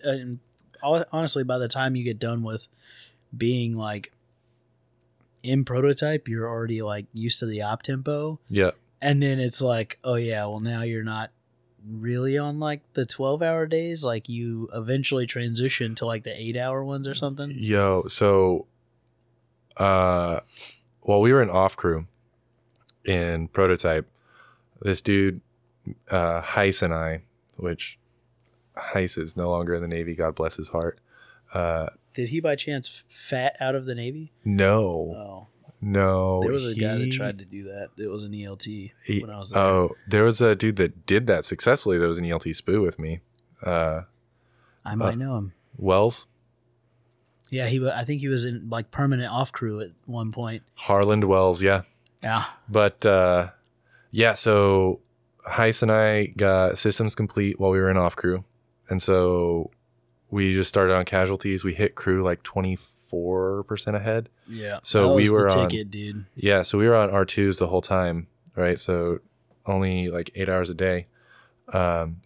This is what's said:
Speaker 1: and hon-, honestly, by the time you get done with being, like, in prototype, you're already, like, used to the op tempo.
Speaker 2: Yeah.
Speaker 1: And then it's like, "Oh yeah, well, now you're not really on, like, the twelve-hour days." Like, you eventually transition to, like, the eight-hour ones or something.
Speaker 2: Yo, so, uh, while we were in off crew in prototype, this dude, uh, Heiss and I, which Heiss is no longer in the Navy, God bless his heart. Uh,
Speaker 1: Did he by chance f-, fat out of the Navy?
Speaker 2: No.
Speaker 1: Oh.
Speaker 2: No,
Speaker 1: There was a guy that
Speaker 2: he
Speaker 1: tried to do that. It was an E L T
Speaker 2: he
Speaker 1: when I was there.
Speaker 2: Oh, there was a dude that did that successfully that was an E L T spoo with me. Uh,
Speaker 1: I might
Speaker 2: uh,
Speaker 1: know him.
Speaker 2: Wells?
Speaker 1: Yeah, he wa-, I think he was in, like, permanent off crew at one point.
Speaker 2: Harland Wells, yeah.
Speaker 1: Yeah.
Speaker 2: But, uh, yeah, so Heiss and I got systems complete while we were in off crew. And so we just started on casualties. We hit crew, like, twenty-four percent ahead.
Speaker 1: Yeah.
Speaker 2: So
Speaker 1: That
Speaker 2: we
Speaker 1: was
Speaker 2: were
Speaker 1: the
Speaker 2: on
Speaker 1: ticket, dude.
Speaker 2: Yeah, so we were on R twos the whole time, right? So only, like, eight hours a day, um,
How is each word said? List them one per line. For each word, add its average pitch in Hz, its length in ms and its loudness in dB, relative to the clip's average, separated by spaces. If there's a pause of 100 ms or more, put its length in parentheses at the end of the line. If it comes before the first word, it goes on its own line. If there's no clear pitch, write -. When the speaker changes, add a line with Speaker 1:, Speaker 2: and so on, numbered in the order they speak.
Speaker 1:
and 127 340 -6 (420)
hon-, 160 320 0
honestly, 151 320 -2
by 127 140 -2
the 120 100 -4
time 131 280 -2
you 120 80 -4
get 117 140 -6
done 117 240 -4
with 110 240 -8 (680)
being, 120 400 -2
like, 107 360 -8 (1300)
in 131 240 0
prototype, 143 600 0
you're 113 200 -6
already, 117 320 -6
like, 104 320 -8
used 113 280 0
to 120 60 -4
the 107 140 -6
op 104 220 -6
tempo. 147 680 -6
Speaker 2:
Yeah. 95 220 2 (320)
Speaker 1:
And 143 200 2
then 135 160 0
it's 123 220 -2
like, 117 420 -2
"Oh 123 140 -2
yeah, 113 300 -4
well, 107 140 -8
now 113 220 -4
you're 113 220 -6
not 110 260 -8 (580)
really 123 480 -4
on, 147 220 -4
like, 151 220 -6 (140)
the 127 120 -2
twelve-hour 160 600 -2
days." 165 360 -2
Like, 117 260 -4
you 117 460 -6
eventually 127 520 -2
transition 120 720 -4
to, 120 100 -6
like, 113 180 -6
the 113 140 -12
eight-hour 123 460 -4
ones 139 220 -6
or 135 80 -6
something. 139 420 -6
Speaker 2:
Yo, 101 520 2
so, 95 580 4 (1080)
uh, 92 640 2 (640)
while 101 180 4
we 117 120 6
were 139 100 6
in 101 80 0
off 95 260 2
crew 82 300 -2 (1000)
in 85 440 -2
prototype, 87 600 2 (720)
this 98 180 0
dude, 98 400 2 (680)
uh, 85 320 0
Heiss 98 400 0
and 85 100 0
I, 80 300 -4 (340)
which 87 420 -8 (800)
Heiss - 420 -4
is 82 180 -8
no 87 140 -2
longer 87 240 -2
in 85 80 -4
the 85 60 -6
Navy, 85 260 -6
God 80 200 -2
bless 80 220 -4
his 78 120 -10
heart. 85 320 -4 (540)
Uh, 82 340 -4 (260)
Speaker 1:
Did 120 160 -6
he 160 100 -4
by 151 160 -2
chance 139 320 -8 (200)
f-, - 60 -20
fat 131 460 -4
out 135 140 -2
of 131 120 -6
the 127 80 -6
Navy? 135 380 -10 (120)
Speaker 2:
No. 101 380 4 (340)
Speaker 1:
Oh. 98 300 -16 (340)
Speaker 2:
No, 95 600 2
Speaker 1:
There 95 80 0
was 131 160 -2
a 113 80 -4
guy 110 220 -2
that 123 80 -2
Speaker 2:
he 127 80 -2
Speaker 1:
tried 104 260 -6
to 98 60 -20
do 98 200 -14
that. 98 320 -12
It 104 120 -8
was 104 160 -8
an 104 100 -10
E 104 100 -10
L 98 120 -14
T 101 360 -12 (140)
Speaker 2:
he 104 140 0
Speaker 1:
when 107 100 -8
I 104 80 -14
was 98 140 -12
there. 101 100 4
Speaker 2:
Oh, 95 320 4 (140)
there 107 160 4
was 117 160 4
a 110 160 6
dude 110 180 0
that 90 320 0
did 113 220 2
that 87 160 4
successfully 104 540 0
that 85 100 4
was 82 100 -2
an 87 60 -4
E 85 80 -2
L 82 80 -2
T 82 100 -8
spoo 98 320 0
with 87 160 -2
me. 80 220 -8 (420)
Uh, 82 380 -2 (840)
Speaker 1:
I 107 120 -8
might 110 160 0
Speaker 2:
uh, - 20 -4
Speaker 1:
know 131 220 -6
him. 101 160 -6 (240)
Speaker 2:
Wells? 98 500 2 (1200)
Speaker 1:
Yeah, 131 200 -4
he 131 100 0
wa-, 127 160 0
I 120 80 -4
think 139 180 -4
he 139 60 -6
was 131 160 0
in, 120 260 -8
like, 113 220 -6
permanent 131 420 0
off 127 200 -2
crew 107 280 -6
at 92 100 -12 (140)
one 113 280 -6
point. 113 320 -8 (100)
Speaker 2:
Harland 104 480 4
Wells, 95 400 4
yeah. 95 200 4 (420)
Speaker 1:
Yeah. 110 220 -2 (220)
Speaker 2:
But, 104 380 4
uh, 92 440 4 (600)
yeah, 110 240 4
so 98 640 4 (480)
Heiss 113 320 2
and 110 120 4
I 107 340 4 (100)
got 95 400 4
systems 107 380 -2
complete 101 460 -2
while 95 100 2
we 95 80 4
were 95 100 2
in 95 80 4
off 87 200 2
crew. 92 280 -2 (440)
And 92 120 -2
so 90 720 2 (580)
we 95 260 0
just 95 140 0
started 92 280 4
on 90 80 2
casualties. 95 580 0
We 92 120 -2
hit 104 200 0
crew, 92 300 0
like, 87 180 -2
twenty-four 92 1200 -4
percent 104 320 -4
ahead. 113 320 -4 (220)
Speaker 1:
Yeah. 104 320 -10
Speaker 2:
So 98 260 4
Speaker 1:
That 92 60 6
Speaker 2:
we 104 80 8
Speaker 1:
was 104 80 6
Speaker 2:
were 104 200 6
Speaker 1:
the 92 80 6
Speaker 2:
on 90 100 4
Speaker 1:
ticket, 104 220 -6
dude. 104 340 -10 (100)
Speaker 2:
Yeah, 101 280 4
so 101 160 0
we 107 100 6
were 117 80 6
on 104 140 4
R 98 160 4
twos 98 320 2
the 92 80 2
whole 90 160 2
time, 87 460 -2 (280)
right? 87 220 0
So 87 400 -2 (480)
only, 95 420 0
like, 87 260 -6
eight 95 140 -4
hours 92 220 0
a 87 40 -8
day, 90 320 -2 (640)
um, 85 540 -2